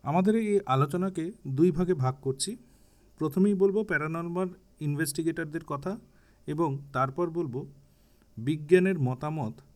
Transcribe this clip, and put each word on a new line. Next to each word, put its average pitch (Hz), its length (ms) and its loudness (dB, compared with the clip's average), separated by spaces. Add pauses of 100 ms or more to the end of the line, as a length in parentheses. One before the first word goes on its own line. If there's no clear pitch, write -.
আমাদের 190 340 2
এই 208 300 2
আলোচনাকে 170 640 0 (160)
দুই 151 220 4
ভাগে 175 240 0
ভাগ 131 280 0
করছি। 139 340 -4 (600)
প্রথমেই 185 360 2
বলবো 196 300 2
প্যারানরমাল 170 640 -2 (320)
ইনভেস্টিগেটরদের 160 840 -4
কথা 160 340 -6 (480)
এবং 151 320 -2 (140)
তারপর 135 380 0
বলবো 143 360 -4 (720)
বিজ্ঞানের 160 600 4
মতামত 127 540 -2 (240)